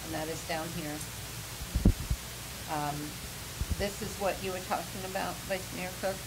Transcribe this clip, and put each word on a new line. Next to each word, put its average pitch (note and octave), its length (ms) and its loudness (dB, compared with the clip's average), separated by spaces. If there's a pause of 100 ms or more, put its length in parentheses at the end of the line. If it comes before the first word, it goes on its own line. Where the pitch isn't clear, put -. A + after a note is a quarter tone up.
and D#3+ 80 -4
that D#3 160 0
is D#3 240 -2
down D#3+ 240 0
here. D#3 160 -2 (1800)
Um, D3 320 0 (800)
this G3+ 240 0
is F#3+ 160 -4
what G3 240 4
you F#3+ 80 0
were F#3 160 -2
talking F3+ 400 0
about, F#3 240 0 (160)
Vice F#3 160 0 (160)
Mayor F3+ 140 -2 (100)
Cook F#3+ 240 2